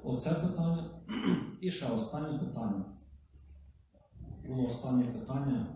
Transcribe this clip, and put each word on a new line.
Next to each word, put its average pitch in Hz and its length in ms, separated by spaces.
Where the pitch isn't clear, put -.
Оце 131 300
питання. 165 560
<clears throat> - 380
І 180 100
ще 131 200
останнє 139 480
питання. 98 460
Було 131 180
останнє 123 380
питання. 131 720